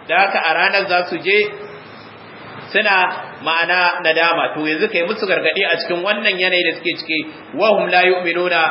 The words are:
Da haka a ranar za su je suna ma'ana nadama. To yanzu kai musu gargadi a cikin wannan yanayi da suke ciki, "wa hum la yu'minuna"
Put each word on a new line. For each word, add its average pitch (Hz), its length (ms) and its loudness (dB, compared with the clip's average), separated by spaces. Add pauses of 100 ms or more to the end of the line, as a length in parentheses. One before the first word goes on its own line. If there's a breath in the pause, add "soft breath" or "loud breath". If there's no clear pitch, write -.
Da 160 140 -2
haka 196 220 2
a 160 140 2
ranar 196 340 2
za 175 200 2
su 180 120 -6
je 190 180 2 (1300)
suna 208 280 2 (440)
ma'ana 170 600 0
nadama. 160 560 2
To 151 80 -4
yanzu 156 240 0
kai 175 160 -2
musu 202 240 -4
gargadi 165 360 0
a 170 120 2
cikin 160 240 -4
wannan 208 400 -2
yanayi 180 240 2
da 165 120 0
suke 160 200 -4
ciki, 156 240 -6 (320 loud breath)
"wa 180 240 0
hum 180 160 0
la 180 120 6
yu'minuna" 175 680 2